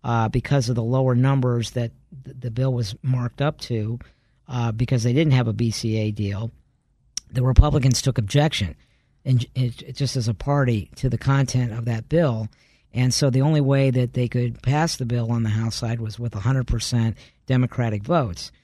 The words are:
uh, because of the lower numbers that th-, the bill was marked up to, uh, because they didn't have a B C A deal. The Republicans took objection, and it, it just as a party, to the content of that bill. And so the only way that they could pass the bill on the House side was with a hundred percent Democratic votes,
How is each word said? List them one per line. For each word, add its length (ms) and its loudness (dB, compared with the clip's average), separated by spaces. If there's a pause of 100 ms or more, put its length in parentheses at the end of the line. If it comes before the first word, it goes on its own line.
uh, 240 2
because 400 0
of 80 0
the 80 0
lower 320 2
numbers 560 2
that 200 -4 (340)
th-, 120 -16
the 140 -8
bill 220 0
was 280 -2
marked 400 -2
up 200 0
to, 360 -2 (520)
uh, 240 -2
because 300 2
they 100 2
didn't 180 4
have 160 4
a 60 0
B 180 0
C 260 -2
A 140 0
deal. 400 -4 (800)
The 100 -2
Republicans 600 2
took 160 -2
objection, 580 -2 (480)
and 200 2 (120)
it, 260 -4
it 140 -14
just 220 -4
as 100 -2
a 60 -2
party, 640 0
to 120 -2
the 80 -2
content 540 0
of 140 -6
that 240 -4
bill. 400 0 (440)
And 200 2
so 160 2
the 120 2
only 200 4
way 280 4
that 240 0
they 140 0
could 340 -4
pass 360 0
the 80 -4
bill 260 -2
on 120 0
the 60 0
House 280 -2
side 240 -4
was 180 -8
with 160 -6
a 60 -6
hundred 260 0
percent 480 0 (320)
Democratic 560 0
votes, 480 -2 (120)